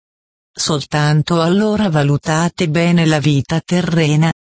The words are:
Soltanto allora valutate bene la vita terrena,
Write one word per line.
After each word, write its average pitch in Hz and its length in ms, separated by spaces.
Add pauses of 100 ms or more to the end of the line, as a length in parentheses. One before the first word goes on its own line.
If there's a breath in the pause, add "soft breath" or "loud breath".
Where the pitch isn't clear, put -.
(540)
Soltanto 151 880
allora 208 480
valutate 156 800
bene 170 380
la 156 120
vita 147 460
terrena, 165 640 (240)